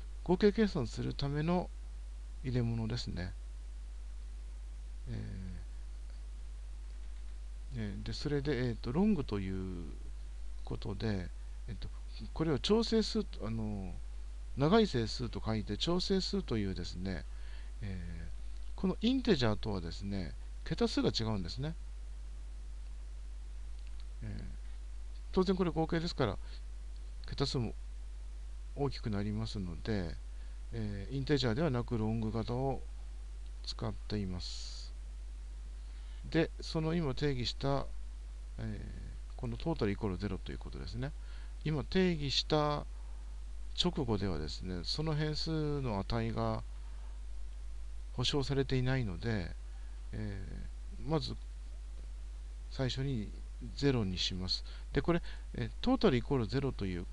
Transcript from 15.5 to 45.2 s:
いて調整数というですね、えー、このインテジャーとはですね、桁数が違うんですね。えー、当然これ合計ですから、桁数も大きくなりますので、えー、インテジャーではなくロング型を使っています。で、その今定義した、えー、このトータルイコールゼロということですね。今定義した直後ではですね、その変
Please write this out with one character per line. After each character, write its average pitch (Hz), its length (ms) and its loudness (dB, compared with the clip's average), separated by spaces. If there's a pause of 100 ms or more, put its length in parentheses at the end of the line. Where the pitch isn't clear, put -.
い 107 100 0
て 104 120 -2
調 175 240 4
整 190 200 4
数 190 220 0
と 113 160 2
い 101 80 2
う 92 80 0
で 85 100 -2
す 90 120 -4
ね、 92 280 -2 (580)
え 87 460 -4 (480)
ー、 - 40 -6
こ 190 80 4
の 180 120 2
イ 233 120 6
ン 269 100 4
テ 196 140 8
ジ 123 100 6
ャ 107 60 8
ー 101 40 4
と - 160 0
は 95 80 0
で 85 120 -2
す - 100 -4
ね、 98 320 -2 (300)
桁 226 240 2
数 285 140 2
が 175 160 4
違 113 60 2
う 110 140 2
ん 92 40 0
で 82 60 -4
す - 100 -4
ね。 151 160 -2 (2500)
え 113 40 -4
ー、 104 180 -4 (880)
当 185 120 6
然 185 120 6
こ 185 80 4
れ 170 60 4
合 160 160 4
計 170 140 2
で 170 80 0
す - 60 -2
か 135 120 6
ら、 98 100 2 (920)
桁 - 200 0
数 135 120 0
も 107 160 0 (1040)
大 139 140 2
き - 80 -4
く - 120 -2
な 101 120 2
り 104 100 0
ま 110 140 0
す 110 120 -4
の 87 240 -2
で、 98 320 0 (580)
え 101 380 -2
ー、 135 60 -2
イ 139 40 0
ン 131 40 -2
テ 147 140 6
ジ 131 80 4
ャ 113 60 6
ー - 20 2
で 139 80 2
は 147 80 4
な 120 140 2
く 123 120 2
ロ 110 120 4
ン 113 120 2
グ 110 120 2
型 113 220 0
を 131 280 2 (840)
使 - 240 -4
っ 104 40 0
て 104 260 -2
い 98 80 2
ま 90 140 0
す。 - 520 -4 (1400)
で、 156 200 4 (100)
そ - 200 -2
の 160 140 2
今 151 200 2
定 147 200 4
義 120 120 0
し - 100 -2
た、 139 300 2 (720)
え 113 40 -4
ー、 101 760 -4
こ 127 100 -4
の 113 100 -2
ト 165 180 0
ー - 40 0
タ 113 80 4
ル 101 60 4
イ 101 40 0
コ 110 100 0
ー 98 40 2
ル 87 80 0
ゼ 101 100 0
ロ 92 100 -2
と - 140 -6
い 64 40 -4
う - 20 -6
こ - 120 -6
と 67 80 -6
で 65 80 -4
す - 100 -4
ね。 135 160 -2 (520)
今 151 200 2
定 185 300 6
義 147 160 0
し - 160 2
た 151 400 6 (960)
直 170 220 4
後 113 120 4
で 101 100 2
は 85 120 2
で 76 100 -2
す - 140 -4
ね、 90 220 -2
そ - 180 0
の 156 120 2
変 151 220 2